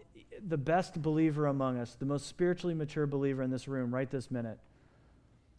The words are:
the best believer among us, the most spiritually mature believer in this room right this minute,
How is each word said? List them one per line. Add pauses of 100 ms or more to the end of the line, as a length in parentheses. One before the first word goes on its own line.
(420)
the
best
believer
among
us,
the
most
spiritually
mature
believer
in
this
room
right
this
minute, (1000)